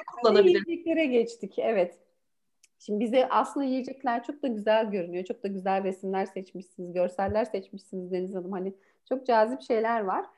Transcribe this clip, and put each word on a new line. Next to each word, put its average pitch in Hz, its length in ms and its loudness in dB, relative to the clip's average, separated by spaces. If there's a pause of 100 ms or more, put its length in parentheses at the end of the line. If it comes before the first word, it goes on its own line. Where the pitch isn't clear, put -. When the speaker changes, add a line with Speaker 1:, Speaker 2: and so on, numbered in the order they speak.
Speaker 1:
kullanabilir? 202 640 6
Speaker 2:
yiyeceklere 330 380 0
geçtik. 233 540 -2
Evet. 208 380 0 (840)
Şimdi 208 200 -4
bize 240 300 2
aslında 269 360 0
yiyecekler 262 580 -4
çok 294 200 -10
da 285 40 -2
güzel 214 440 0
görünüyor. 180 320 -4
Çok - 200 -8
da 196 40 -4
güzel 190 360 -2
resimler 190 420 -4
seçmişsiniz, 190 680 -12
görseller 196 520 0
seçmişsiniz 190 640 -10
Deniz 185 240 -4
Hanım. 180 160 -6
Hani 190 220 -6 (360)
çok 262 160 -4
cazip 233 360 2
şeyler 226 400 0
var. 208 240 -4 (120)